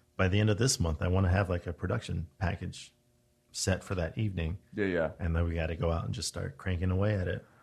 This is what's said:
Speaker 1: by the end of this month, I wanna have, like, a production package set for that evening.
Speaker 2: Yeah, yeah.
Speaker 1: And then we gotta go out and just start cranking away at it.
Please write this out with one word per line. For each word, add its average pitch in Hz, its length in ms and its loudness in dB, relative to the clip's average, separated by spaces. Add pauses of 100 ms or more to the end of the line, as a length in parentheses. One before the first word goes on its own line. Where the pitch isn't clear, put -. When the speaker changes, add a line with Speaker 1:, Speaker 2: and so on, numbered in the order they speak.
(180)
Speaker 1:
by 95 100 4
the 98 120 4
end 107 100 4
of 101 80 4
this 131 220 2
month, 82 220 0
I 90 60 0
wanna 92 220 4
have, 87 200 4
like, 87 180 -2
a 87 60 -6
production 87 540 -4 (100)
package - 560 -6 (580)
set - 320 0
for 98 120 -4
that 82 220 -2
evening. 90 400 -2 (180)
Speaker 2:
Yeah, 104 100 0
yeah. 85 240 2 (100)
Speaker 1:
And 82 160 0
then 85 120 4
we 82 80 -2
gotta 82 200 -2
go 85 160 0
out 82 140 0
and - 80 -4
just - 140 -4
start 90 300 -8
cranking 92 340 -2
away 101 240 2
at 92 120 -2
it. - 180 -4 (180)